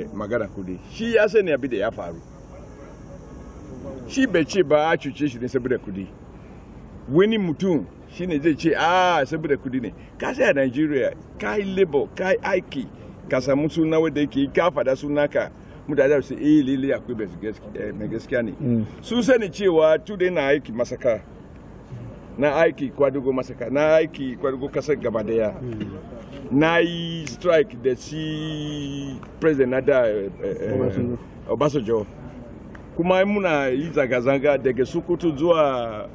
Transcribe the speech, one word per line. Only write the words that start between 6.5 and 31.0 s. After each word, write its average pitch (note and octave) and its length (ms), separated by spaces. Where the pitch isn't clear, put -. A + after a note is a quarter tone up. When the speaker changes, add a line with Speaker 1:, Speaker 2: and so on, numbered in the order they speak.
Speaker 1:
Wani G#3 260
mutum E3+ 480
shi F3 120
ne D#3 120
zai D3+ 160
ce, D#3+ 220
"Ah, F3 480
saboda D3+ 320
kudi B2+ 240
ne." G2+ 120
Ka C#3+ 160
sai A#3+ 160
a F3+ 40
Nigeria, C3+ 580
ka G#3 180
yi G3 200
labor, D3 400
ka F#3 160
yi F3 120
aiki, E3+ 440
ka C3 120
samu C#3+ 280
suna D#3+ 300
wanda D3 220
yake, C#3+ 320
ka E3 180
fada C3 240
suna D3 320
ka, A2 220
mutane C#3 340
su C3 120
ce, - 40
"Eh, D3+ 240
lele C3+ 320
akwai A#2+ 220
mai G#2+ 100
gaskiya, G#2 480
eh, - 20
mai G#2 160
gaskiya A#2 340
ne." A2+ 200
Speaker 2:
Mm. A#2 240
Speaker 1:
Sun A#3+ 200
sani A3 280
cewa D#3+ 560
tun G#3 120
da F3+ 120
na D#3 180
aiki C#3 240
masaka, A#2 480
na C#3 180
aiki D3 360
kwadugo C3+ 420
masaka, B2 360
na D3+ 280
aiki C#3+ 400
kwadugo C3+ 320
kasar C#3+ 260
gaba A2+ 280
daya. A2 380
Mm. G#2+ 360
Na D#3+ 260
yi E3+ 500
strike D#3 560
da B2+ 120
si D3+ 1200
president C3+ 320
na C3 100
da, B2+ 260
eh, G#2 220
eh, F#2+ 300
Speaker 2:
Obasanjo. A#2+ 440